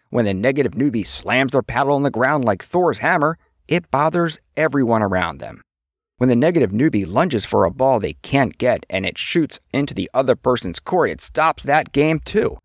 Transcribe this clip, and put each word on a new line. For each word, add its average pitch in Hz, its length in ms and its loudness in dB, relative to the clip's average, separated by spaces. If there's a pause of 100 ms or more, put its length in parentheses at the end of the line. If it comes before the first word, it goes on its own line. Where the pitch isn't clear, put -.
when 113 160 0
the 101 80 0
negative 123 400 0
newbie 117 340 -2
slams 127 460 -2
their 127 100 2
paddle 135 320 0
on 139 80 0
the 139 80 0
ground 131 320 0
like 101 180 0
Thor's 170 380 0
hammer, 165 380 0 (300)
it 170 220 -2
bothers 160 480 0 (200)
everyone 131 440 2
around 90 380 0
them. - 220 -14 (560)
When 127 100 2
the 123 80 4
negative 139 360 2
newbie 107 360 0
lunges 120 380 0
for 101 180 2
a 90 80 2
ball 131 280 2
they 85 220 -6
can't 139 360 0
get 120 320 0
and 95 160 -4
it 87 120 -6
shoots - 420 -2 (120)
into 135 220 -2
the - 200 -6
other 127 220 2
person's 117 460 -2
court, 151 300 0
it - 100 -8
stops - 420 -2
that 139 300 0
game 151 260 2
too. - 460 -2